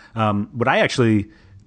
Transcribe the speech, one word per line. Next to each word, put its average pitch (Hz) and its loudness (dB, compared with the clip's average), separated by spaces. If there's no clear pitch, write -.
um, 104 -2
what 117 -2
I 165 2
actually, 110 2